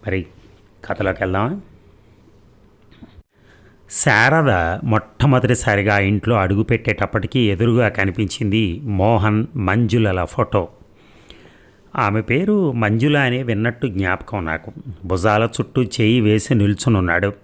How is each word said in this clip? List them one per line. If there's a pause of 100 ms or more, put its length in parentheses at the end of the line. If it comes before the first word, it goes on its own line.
మరి (600)
కథలోకి
వెళ్దామా? (2250)
శారద
మొట్టమొదటిసారిగా
ఇంట్లో
అడుగుపెట్టేటప్పటికి
ఎదురుగా
కనిపించింది
మోహన్, (100)
మంజులల
ఫోటో. (1300)
ఆమె
పేరు
మంజుల
అనే
విన్నట్టు
జ్ఞాపకం
నాకు. (340)
భుజాల
చుట్టూ
చేయి
వేసి
నిల్చునున్నాడు. (100)